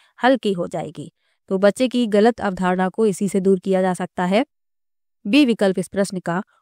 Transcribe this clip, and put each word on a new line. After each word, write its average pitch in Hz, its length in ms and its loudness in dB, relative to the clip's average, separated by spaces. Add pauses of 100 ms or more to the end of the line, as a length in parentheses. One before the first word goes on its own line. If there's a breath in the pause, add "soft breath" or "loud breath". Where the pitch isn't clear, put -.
(200 soft breath)
हल्की 240 340 2
हो 170 140 -4
जाएगी। 156 440 -10 (380)
तो 190 80 -2
बच्चे 202 300 2
की 240 200 -2
गलत 208 340 2
अवधारणा 185 480 -2
को 220 160 -2
इसी 196 240 -2
से 196 100 -2
दूर 190 200 2
किया 185 220 0
जा 185 120 0
सकता 180 320 -6
है। 202 200 0 (800)
बी 269 200 4
विकल्प 196 340 0
इस 175 80 -6
प्रश्न 190 320 -4
का 175 220 -4 (200)